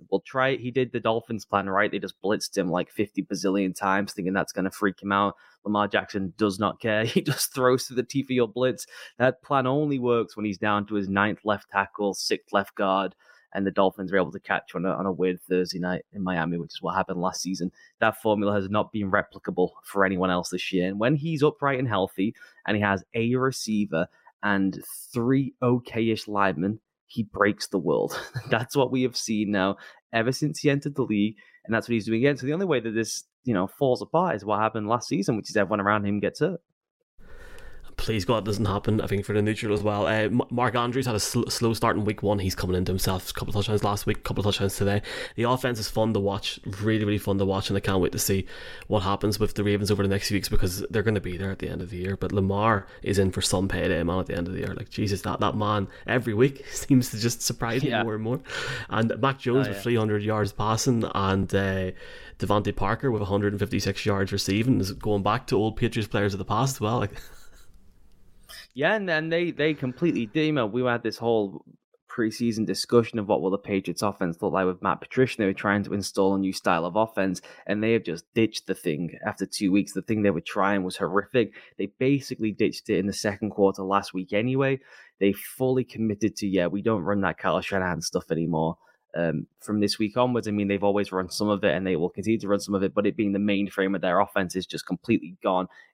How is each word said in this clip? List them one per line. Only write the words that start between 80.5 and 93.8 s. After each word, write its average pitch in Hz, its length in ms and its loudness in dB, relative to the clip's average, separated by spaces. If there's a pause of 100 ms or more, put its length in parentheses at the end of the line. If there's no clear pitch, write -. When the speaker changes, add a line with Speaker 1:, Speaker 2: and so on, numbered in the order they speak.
Speaker 1:
was 92 140 -6
horrific. 101 560 0 (240)
They 98 80 -2 (140)
basically 131 520 0
ditched - 380 0
it 85 100 2
in 98 80 0
the 95 60 -2
second 104 380 -2
quarter 98 300 2
last 98 320 0
week 92 200 -6
anyway. 131 480 0 (380)
They 101 120 4
fully 127 540 -2
committed 110 520 -2
to, 104 100 -4
"Yeah, 92 200 2
we 95 140 -2
don't 107 220 0
run 98 180 0
that 92 160 0
Kyle 92 240 0
Shanahan 92 400 -2
stuff - 280 -4
anymore." 80 480 0 (400)
Um, 80 300 -2 (140)
from 107 180 -2
this 104 180 0
week 107 200 -2
onwards, 123 280 2
I 107 60 -2
mean, 104 160 0
they've 98 160 0
always 101 300 0
run 92 160 -2
some - 180 -2
of 101 160 2
it, 92 100 4
and 92 140 0
they 92 80 2
will 85 140 0
continue 107 280 -2
to 101 120 -6
run 101 100 2
some 98 160 -2
of 92 80 0
it, 95 100 -2
but 104 140 2
it 98 80 0
being 104 160 0
the 98 80 0
mainframe 98 560 0